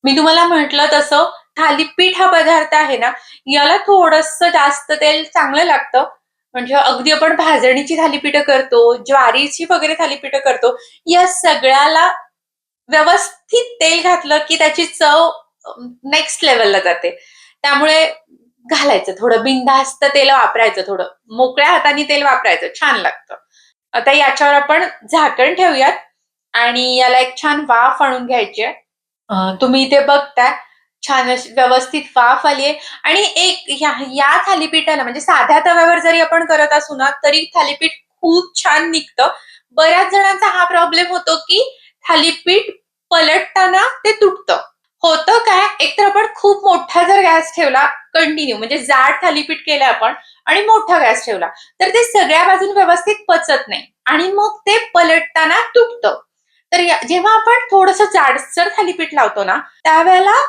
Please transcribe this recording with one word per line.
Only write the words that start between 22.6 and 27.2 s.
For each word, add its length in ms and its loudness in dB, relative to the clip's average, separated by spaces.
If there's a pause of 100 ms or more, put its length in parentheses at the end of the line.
छान 160 0
लागतं. 380 -8 (580)
आता 200 0
याच्यावर 420 2
आपण 300 2 (280)
झाकण 420 2
ठेवूयात 380 2 (600)
आणि 440 -2
याला 220 2
एक 240 -4